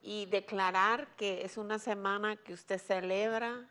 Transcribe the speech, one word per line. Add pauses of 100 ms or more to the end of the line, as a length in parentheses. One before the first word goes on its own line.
y
declarar
que
es
una
semana
que
usted
celebra